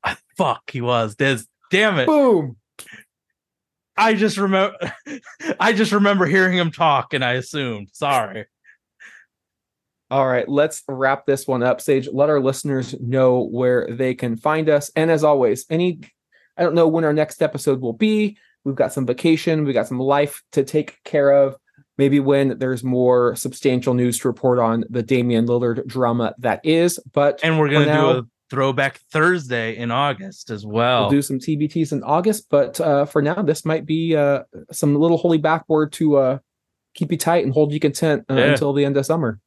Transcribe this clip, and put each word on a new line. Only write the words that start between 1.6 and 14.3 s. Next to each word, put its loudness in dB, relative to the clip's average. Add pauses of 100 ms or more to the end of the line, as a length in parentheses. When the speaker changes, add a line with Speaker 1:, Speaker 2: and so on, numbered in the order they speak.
Speaker 1:
damn 2
it. 0
Speaker 2:
Boom. 2 (1400)
Speaker 1:
I 2
just 0
remem-, 0 (440)
<laughs> -10
I 2
just 0
remember 2
hearing 2
him 0
talk, 0
and -2
I 0
assumed. -6
Sorry. -4 (1600)
Speaker 2:
All 0
right, -2
let's -2
wrap -2
this -2
one -2
up. 0
Sage, 0
let 0
our 2
listeners -4
know 0
where 0
they -4
can -4